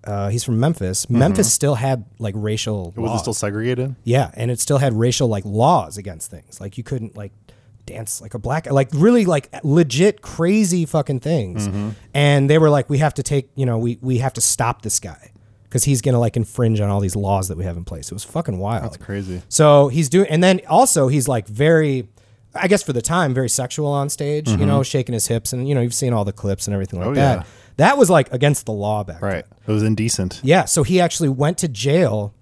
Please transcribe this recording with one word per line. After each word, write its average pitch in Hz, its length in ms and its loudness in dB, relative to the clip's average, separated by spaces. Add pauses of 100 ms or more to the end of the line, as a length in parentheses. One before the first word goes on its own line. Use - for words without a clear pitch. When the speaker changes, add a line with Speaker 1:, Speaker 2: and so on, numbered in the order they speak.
Speaker 1:
uh, 101 260 -4
he's 113 140 -2
from 113 160 -2
Memphis. 107 460 -2
Speaker 2:
Mm-hmm. 117 140 0
Speaker 1:
Memphis 156 340 4
still 143 220 2
had, 123 300 -2 (120)
like, 104 200 -6
racial 104 580 -4
Speaker 2:
Was - 20 -10
it 117 40 -6
Speaker 1:
laws. 110 200 -2
Speaker 2:
still 117 120 -4
segregated? 120 720 -2
Speaker 1:
Yeah, 120 320 0
and 117 140 -4
it 120 100 -4
still 143 180 0
had 131 160 2
racial, 120 340 2
like, 104 180 -2
laws 107 520 2
against 92 340 -12
things. - 300 -20
Like, 104 160 -12
you 120 60 -10
couldn't, 113 340 -8
like, 101 160 -14 (520)
dance - 360 -10
like - 120 -16
a 117 60 -8
black 151 260 -4
guy. - 60 -6
Like, 139 220 2
really, 214 320 4
like, 156 280 -2 (100)
legit 156 580 2
crazy 180 640 0
fucking 143 360 -2
things. 107 460 -2
Speaker 2:
Mm-hmm. 101 220 -4 (240)
Speaker 1:
And 143 360 4
they 151 80 6
were 160 120 6
like, 147 200 2
"We 143 100 0
have 151 160 2
to 135 80 -4
take, 139 320 -2
you 135 100 -2
know, 117 120 0
we, 117 240 -2
we 127 180 -2
have 131 140 -2
to 120 80 -4
stop - 400 -2
this - 180 -4
guy - 320 -14 (380)
'cause 123 160 -2
he's 131 160 2
gonna, 123 180 2
like, 120 180 0
infringe 110 420 0
on 101 100 0
all 101 120 0
these 92 140 -2
laws 98 340 0
that 82 80 -8
we 92 80 -4
have 87 120 -6
in 85 60 -10
place." - 260 -12
It - 40 -12
was 98 100 -12
fucking 139 360 -6
wild. 104 260 -4
Speaker 2:
That's - 120 -10
crazy. 92 520 -8
Speaker 1:
So 147 400 6
he's 147 200 -2
doing, 180 200 2
and 156 140 2
then 185 260 4
also 160 400 4
he's, 139 180 0
like, 120 200 -2
very, 139 600 2 (480)
I - 140 -2
guess 202 140 4
for 147 100 -6
the 123 80 -2
time, 160 320 0
very 127 160 0
sexual 143 400 -4
on 143 200 -2
stage, 147 380 -4
Speaker 2:
Mm-hmm. 107 140 2
Speaker 1:
you 98 40 4
know, 139 180 4
shaking 127 300 -2
his 110 140 -2
hips, 117 260 -2
and, 127 140 -4
you 147 80 0
know, 123 60 2
you've 120 120 0
seen 123 200 -2
all 104 120 0
the 101 80 -4
clips 98 340 -4
and 101 60 -2
everything 95 260 -4
like 101 100 -2
Speaker 2:
Oh, 139 60 -2
Speaker 1:
that. 139 240 4
Speaker 2:
yeah. 78 40 -10 (340)
Speaker 1:
That 233 200 4
was, 214 120 6
like, 156 240 4
against 135 320 0
the 110 80 -6
law 104 320 -2
back 82 160 -12
Speaker 2:
Right. 98 280 -4
Speaker 1:
then. - 180 -20
Speaker 2:
It 107 40 -2
was 107 120 2
indecent. 107 600 -2
Speaker 1:
Yeah, 147 220 4
so - 180 0
he 180 160 2
actually 165 300 0
went 143 300 -2
to 180 100 -2
jail 110 720 0